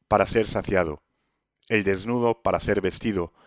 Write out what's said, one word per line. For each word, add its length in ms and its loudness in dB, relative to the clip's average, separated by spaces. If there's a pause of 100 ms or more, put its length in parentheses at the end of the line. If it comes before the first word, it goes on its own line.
para 180 4
ser 220 0
saciado, 560 -2 (640)
el 140 2
desnudo 600 0
para 180 2
ser 200 0
vestido, 520 -4 (140)